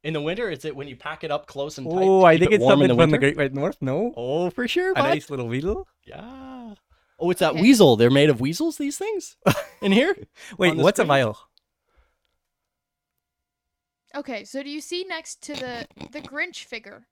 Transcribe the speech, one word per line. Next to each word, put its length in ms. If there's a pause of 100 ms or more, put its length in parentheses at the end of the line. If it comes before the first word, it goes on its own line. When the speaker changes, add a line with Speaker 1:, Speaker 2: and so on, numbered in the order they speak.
Speaker 1:
In 100
the 80
winter, 280
is 160
it 100
when 120
you 80
pack 280
it 60
up 160
close 320
and 100
tight 140
Speaker 2:
Oh, 200
Speaker 1:
to 40
Speaker 2:
I 80
Speaker 1:
keep 60
Speaker 2:
think 140
Speaker 1:
it 20
Speaker 2:
it's 80
Speaker 1:
warm 180
in 80
Speaker 2:
something 80
Speaker 1:
the 60
Speaker 2:
from 80
the 60
Speaker 1:
winter? 20
Speaker 2:
Great 180
White 160
North, 280
no? 360
Speaker 1:
Oh, 320
for 180
sure, 260
Speaker 2:
A 20
Speaker 1:
bud. 80
Speaker 2:
nice 260
little 180
veal? 400 (180)
Speaker 1:
Yeah. 680 (460)
Oh, 100
it's 100
that 120
Speaker 2:
<laughs> 0
Speaker 3:
Okay. 100
Speaker 1:
weasel. 360
They're 120
made 220
of 100
weasels, 380
these 180
things? 400 (420)
In 120
here? 260 (400)
Speaker 2:
Wait, 140
Speaker 1:
On 60
the 60
Speaker 2:
what's 140
a 60
Speaker 1:
screen? 40
Speaker 2:
vial? 300 (2750)
Speaker 3:
Okay, 280
so 180
do 80
you 120
see 240
next 380
to 100
the, 340 (240)
the 80
Grinch 460
figure? 460